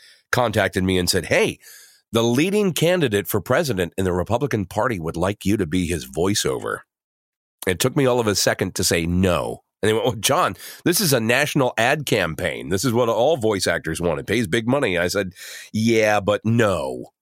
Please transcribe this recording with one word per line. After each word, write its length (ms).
contacted 540
me 140
and 120
said, 160
"Hey, 320
the 100
leading 500
candidate 540
for 140
president 580
in 60
the 80
Republican 540
Party 340
would 160
like 280
you 120
to 100
be 220
his 180
voiceover." 760
It 140
took 160
me 100
all 140
of 80
a 80
second 400
to 80
say 200
no. 600
And 60
they 60
went, 100
"Well, 100
John, 400
this 160
is 120
a 60
national 580
ad 300
campaign. 640
This 160
is 80
what 160
all 280
voice 300
actors 340
want. 200
It 80
pays 180
big 220
money." 280
I 120
said, 240
"Yeah, 480
but 240
no. 640